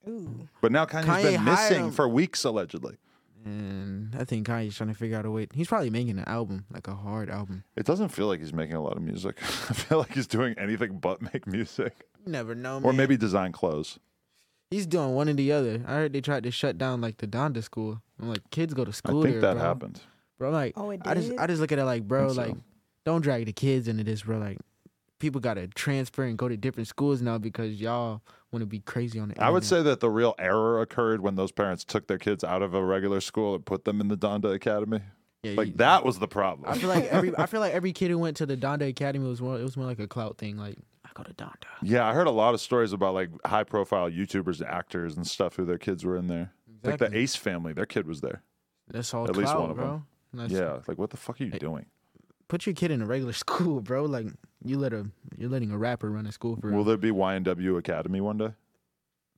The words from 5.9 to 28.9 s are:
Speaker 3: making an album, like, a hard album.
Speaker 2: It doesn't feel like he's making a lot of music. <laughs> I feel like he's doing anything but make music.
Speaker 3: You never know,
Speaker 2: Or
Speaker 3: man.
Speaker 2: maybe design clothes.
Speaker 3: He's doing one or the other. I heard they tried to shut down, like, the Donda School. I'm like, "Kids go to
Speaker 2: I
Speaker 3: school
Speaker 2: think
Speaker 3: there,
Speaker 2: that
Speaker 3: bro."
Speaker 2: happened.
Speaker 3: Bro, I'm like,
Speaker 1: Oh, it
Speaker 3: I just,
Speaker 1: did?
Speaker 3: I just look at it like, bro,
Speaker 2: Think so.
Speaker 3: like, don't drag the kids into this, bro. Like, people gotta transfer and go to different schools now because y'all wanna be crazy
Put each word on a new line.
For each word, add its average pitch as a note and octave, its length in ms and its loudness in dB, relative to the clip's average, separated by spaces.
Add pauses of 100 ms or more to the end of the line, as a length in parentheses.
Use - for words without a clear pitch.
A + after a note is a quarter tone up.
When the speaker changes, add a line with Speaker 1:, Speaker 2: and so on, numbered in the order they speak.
Speaker 3:
making A2+ 280 -2
an - 80 -4
album, G2 460 -4
like, F#2 160 -12
a G2 60 -8
hard G2+ 360 -6
album. G2 340 -8 (120)
Speaker 2:
It - 100 -2
doesn't F#3+ 220 2
feel G#2 180 -2
like F#2 140 0
he's D#2 120 -8
making D#2+ 240 -2
a D#2 60 -2
lot - 140 -2
of E2+ 60 -6
music. F#2 360 -6
<laughs> - 40 -12
I - 320 -4
feel - 240 2
like - 160 0
he's C3+ 120 -2
doing A#2 320 2
anything G2+ 400 -2
but F2+ 220 -2 (120)
make - 140 -6
music. G#2+ 600 -4 (200)
Speaker 3:
You F3 60 -6
never A#2 220 -6
know, B2+ 220 -6
Speaker 2:
Or C3+ 160 -6
Speaker 3:
man. C3 40 0
Speaker 2:
maybe C3+ 200 4
design F#2+ 360 2
clothes. D#2 460 -4 (720)
Speaker 3:
He's F#3+ 160 -4
doing D3+ 280 0
one D3 140 2
or D3 60 2
the C#3 180 2
other. A#2+ 340 2
I A#2 80 -6
heard D3+ 200 0
they C#3 80 0
tried C#3 220 -2
to B2 60 -2
shut A#2+ 280 -2
down, C3 220 0
like, A2+ 180 -4
the A2+ 80 -6
Donda A#2 360 -2
School. A2 380 -6 (200)
I'm A2+ 80 -6
like, A2+ 220 -6
"Kids D#3+ 240 0
go B2+ 100 0
to G#2 60 -6
Speaker 2:
I - 20 -8
Speaker 3:
school D3 300 2
Speaker 2:
think C#3 120 6
Speaker 3:
there, A2 80 0
Speaker 2:
that F#2+ 120 6
Speaker 3:
bro." D#2 80 0
Speaker 2:
happened. - 380 -2 (380)
Speaker 3:
Bro, C3 100 -2
I'm D#3 60 0
like, C#3 220 0
Speaker 1:
Oh, G#3 140 -6
it F#3 140 -8
Speaker 3:
I D3+ 100 0
just, F3+ 160 0
Speaker 1:
did? B3 80 -4
Speaker 3:
I D#3+ 80 2
just E3+ 140 0
look D#3 100 2
at D3 80 4
it C#3 60 4
like, A#2 240 0
bro, C3+ 200 4
Speaker 2:
Think C3 60 0
so. B2 80 0
Speaker 3:
like, A2 140 -4 (480)
don't E3 160 4
drag C3 260 2
the G#2+ 60 -4
kids C3 360 2
into A2 160 0
this, G#2+ 180 -2
bro. A2 160 -2
Like, G#2 200 -6 (680)
people C#3 160 0
gotta G2+ 280 -2
transfer C3+ 560 -2
and A#2 120 -2
go B2 120 0
to A#2+ 80 -2
different A2+ 300 -4
schools C#3 360 2
now A#2 160 0
because G#2+ 420 -4
y'all A2+ 400 -2 (320)
wanna A2+ 140 -2
be G#2 140 -6
crazy A#2 380 -4